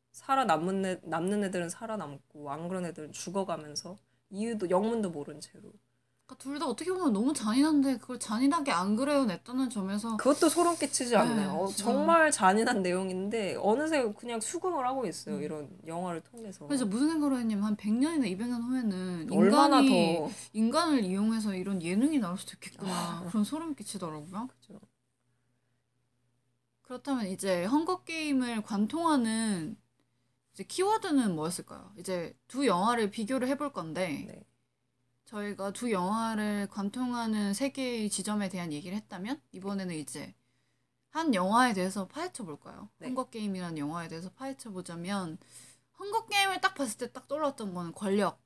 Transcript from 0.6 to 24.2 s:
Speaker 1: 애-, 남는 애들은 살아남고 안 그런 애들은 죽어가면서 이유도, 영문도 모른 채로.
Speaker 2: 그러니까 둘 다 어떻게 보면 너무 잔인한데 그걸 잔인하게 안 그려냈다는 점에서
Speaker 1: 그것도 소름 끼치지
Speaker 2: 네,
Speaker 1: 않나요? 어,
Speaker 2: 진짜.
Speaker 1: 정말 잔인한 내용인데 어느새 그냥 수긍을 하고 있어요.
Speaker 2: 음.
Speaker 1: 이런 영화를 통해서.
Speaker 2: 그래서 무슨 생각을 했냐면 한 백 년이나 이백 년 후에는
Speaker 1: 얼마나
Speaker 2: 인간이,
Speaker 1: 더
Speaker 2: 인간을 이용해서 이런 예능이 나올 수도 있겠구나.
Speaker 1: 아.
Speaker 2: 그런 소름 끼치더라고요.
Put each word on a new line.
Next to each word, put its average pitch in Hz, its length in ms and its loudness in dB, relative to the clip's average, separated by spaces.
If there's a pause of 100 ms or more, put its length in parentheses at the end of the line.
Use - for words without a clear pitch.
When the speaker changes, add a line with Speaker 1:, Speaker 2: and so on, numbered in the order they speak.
Speaker 1:
애-, 185 180 -2
남는 180 420 0
애들은 180 240 -2
살아남고 156 840 -10
안 160 160 -6
그런 180 180 -4
애들은 156 260 -10
죽어가면서 175 840 -6 (340)
이유도, 208 380 -2
영문도 208 420 2
모른 147 280 -8
채로. - 340 -20 (520)
Speaker 2:
그러니까 - 180 -20
둘 277 160 -6
다 320 80 -2
어떻게 311 240 -2
보면 370 200 2
너무 226 220 2
잔인한데 269 640 4
그걸 247 220 -10
잔인하게 277 520 2
안 190 240 2
그려냈다는 254 760 0
점에서 208 460 -2
Speaker 1:
그것도 294 320 6
소름 339 260 4
끼치지 277 360 -2
Speaker 2:
네, 220 60 6
Speaker 1:
않나요? 202 360 4
어, 175 140 0
Speaker 2:
진짜. 196 180 -4
Speaker 1:
정말 311 460 6
잔인한 220 520 4
내용인데 185 760 -2
어느새 262 540 2
그냥 233 260 -6
수긍을 330 460 -2
하고 254 220 -2
있어요. 151 300 -6
Speaker 2:
음. 143 40 -4
Speaker 1:
이런 151 460 -8
영화를 170 340 -4
통해서. 220 460 -16
Speaker 2:
그래서 262 180 0
무슨 233 240 0
생각을 294 300 0
했냐면 220 260 0
한 214 100 0
백 208 180 -2
년이나 277 340 2
이백 185 200 -4
년 240 140 -2
후에는 185 680 -2
Speaker 1:
얼마나 269 500 8
Speaker 2:
인간이, 170 360 6
Speaker 1:
더 156 120 -2 (240)
Speaker 2:
인간을 262 500 4
이용해서 208 520 0
이런 185 260 -2
예능이 233 380 2
나올 185 180 -2
수도 - 160 -12
있겠구나. - 380 -10
Speaker 1:
아. 175 360 -4
Speaker 2:
그런 208 160 0
소름 311 300 -4
끼치더라고요. 180 760 -8